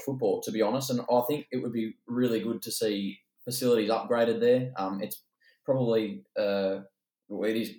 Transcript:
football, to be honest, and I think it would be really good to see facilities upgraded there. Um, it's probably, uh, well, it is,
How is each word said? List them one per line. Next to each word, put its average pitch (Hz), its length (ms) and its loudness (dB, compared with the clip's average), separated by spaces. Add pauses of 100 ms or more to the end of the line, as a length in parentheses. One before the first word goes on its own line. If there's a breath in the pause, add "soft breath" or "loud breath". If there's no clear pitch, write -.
football, 117 380 -2
to - 80 -6
be 107 120 -2
honest, 127 280 0
and 123 100 0 (100)
I 123 180 6
think 147 240 -2
it 127 100 -2
would 123 100 -6
be 113 220 -2 (120)
really 120 340 2
good 113 220 -4
to 117 100 -10
see 101 460 -2 (260)
facilities 120 460 2
upgraded 113 500 2
there. 127 360 4
Um, 98 260 -4
it's - 200 -10 (420 soft breath)
probably, 113 580 0 (160)
uh, 98 420 0 (480)
well, 101 200 -2
it 110 80 0
is, 101 220 -4